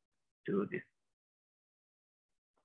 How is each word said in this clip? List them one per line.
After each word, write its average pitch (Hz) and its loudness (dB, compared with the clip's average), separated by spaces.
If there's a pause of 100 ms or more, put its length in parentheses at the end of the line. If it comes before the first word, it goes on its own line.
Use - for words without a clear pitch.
(480)
to 98 2
this? 95 -4 (1800)